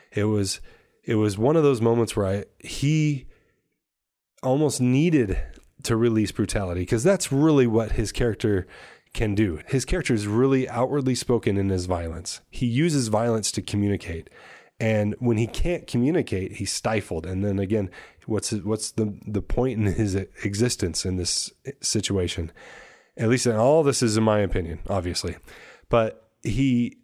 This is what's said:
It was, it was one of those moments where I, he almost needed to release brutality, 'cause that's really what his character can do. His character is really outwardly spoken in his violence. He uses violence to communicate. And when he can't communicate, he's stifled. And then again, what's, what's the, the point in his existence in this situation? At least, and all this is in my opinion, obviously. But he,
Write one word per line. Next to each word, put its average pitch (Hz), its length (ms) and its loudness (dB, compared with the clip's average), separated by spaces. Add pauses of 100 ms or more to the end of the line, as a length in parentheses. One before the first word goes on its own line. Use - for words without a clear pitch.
(120)
It 104 120 0
was, 104 360 0 (420)
it - 140 -2
was 104 220 2
one 139 180 2
of 160 60 4
those 135 180 4
moments 117 340 2
where 101 120 0
I, 98 180 -2 (140)
he 151 680 -2 (1160)
almost 135 380 0
needed 127 580 2 (460)
to 117 120 0
release 110 340 2
brutality, 92 560 -2
'cause 113 160 0
that's 180 300 2
really 143 340 4
what 110 260 0
his 107 200 -2
character 104 540 0 (480)
can 107 200 0
do. 98 320 0
His 131 200 -2
character 175 260 0
is 104 140 0
really 131 420 2
outwardly 131 460 0
spoken 113 420 0
in 98 140 0
his 90 160 -2
violence. 85 640 -6
He - 160 -2
uses 135 420 2
violence 110 440 0
to 98 100 -6
communicate. 98 640 -2 (500)
And 107 400 0
when 117 200 0
he 113 80 0
can't - 420 -2
communicate, 120 680 -2
he's 98 140 -6
stifled. 98 560 -4
And 95 160 -4
then 101 160 0
again, 98 320 -2 (360)
what's, 107 260 -4
what's 107 400 -4
the, 107 340 -4
the 101 160 -4
point 123 380 0
in 107 60 2
his 98 280 0
existence 101 880 -4
in 92 120 -2
this - 340 -4 (300)
situation? 90 720 -2 (640)
At 110 120 0
least, 123 180 2
and 113 100 2
all 143 260 6
this 139 200 2
is 107 140 2
in 110 60 4
my 107 180 4
opinion, 85 480 -2
obviously. 87 480 -4 (520)
But 113 400 0 (160)
he, 120 600 0